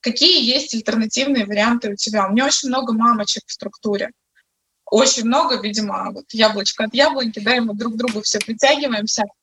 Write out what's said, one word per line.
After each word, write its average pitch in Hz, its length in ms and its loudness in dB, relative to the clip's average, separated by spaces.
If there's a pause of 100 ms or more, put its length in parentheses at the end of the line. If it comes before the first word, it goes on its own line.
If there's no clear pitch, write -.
Какие 277 420 2
есть 254 300 -2
альтернативные 226 720 -2
варианты 214 460 0
у 202 40 -8
тебя? 208 320 0
У 190 40 0
меня 254 140 4
очень 285 240 0
много 247 240 -2
мамочек 220 520 2
в - 60 -12
структуре. - 580 -6 (800)
Очень 240 360 4
много, 262 340 2
видимо, 202 520 -4
вот - 200 -16
яблочко 214 520 2
от 214 100 -6
яблоньки, 262 460 0
да, 233 160 2
и 240 40 2
мы 220 140 -2
друг 226 200 -4
к - 40 -8
другу 226 240 -4
все - 180 -2
притягиваемся. 233 840 0 (180)